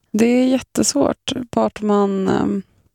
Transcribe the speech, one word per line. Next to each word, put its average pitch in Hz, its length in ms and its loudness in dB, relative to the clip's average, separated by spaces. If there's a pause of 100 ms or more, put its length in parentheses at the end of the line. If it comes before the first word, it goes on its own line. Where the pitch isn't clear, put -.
(120)
Det 220 140 2
är 247 220 4
jättesvårt - 840 -2 (200)
vart 220 300 -2
man, 202 480 0
ehm, 202 320 0 (340)